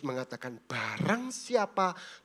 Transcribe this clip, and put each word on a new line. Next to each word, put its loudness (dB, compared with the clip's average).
mengatakan, -6
"Barang 0
siapa 2